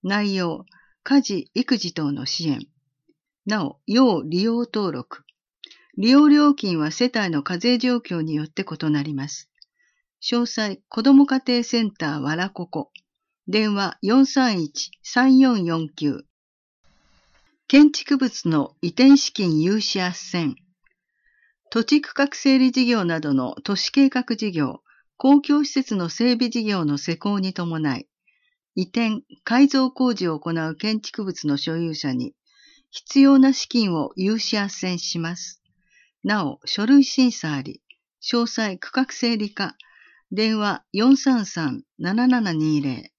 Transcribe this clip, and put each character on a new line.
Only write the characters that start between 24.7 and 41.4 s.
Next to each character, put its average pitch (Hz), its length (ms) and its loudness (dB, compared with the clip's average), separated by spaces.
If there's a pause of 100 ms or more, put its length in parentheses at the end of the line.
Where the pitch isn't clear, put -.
公 277 240 6
共 294 220 0
施 285 100 -8
設 262 220 -4
の 180 140 -2
整 240 240 0
備 240 160 -2
事 233 140 -6
業 196 220 -2
の 143 120 0
施 156 200 -6
行 202 220 -4
に 185 140 -4
伴 160 440 -4
い、 - 100 -14 (680)
移 185 80 -4
転、 220 400 -4 (200)
改 262 240 4
造 262 240 0
工 254 220 -2
事 185 140 -4
を 156 120 -4
行 170 120 -8
う 160 240 -4
建 214 260 -6
築 - 220 -10
物 180 240 -6
の 143 100 0
所 160 200 -6
有 165 160 -4
者 143 200 -6
に、 127 200 -8 (560)
必 - 300 -4
要 277 200 8
な 269 140 6
資 - 160 -6
金 214 240 0
を 156 220 -4
融 196 240 -2
資 220 180 -4
斡 202 80 -2
旋 185 320 -6
し 175 220 -8
ま 165 160 -8
す。 - 260 -16 (640)
な 202 220 -2
お、 135 200 -8
書 - 200 -4
類 277 180 6
審 254 280 0
査 156 220 -6
あ 139 80 -6
り。 135 200 -14 (400)
詳 233 260 -2
細、 208 300 -6
区 - 160 -14
画 254 180 -2
整 233 260 -2
理 208 160 -6
課。 - 220 -8 (560)
電 220 260 0
話、 208 340 -4
四 247 260 4
三 247 280 0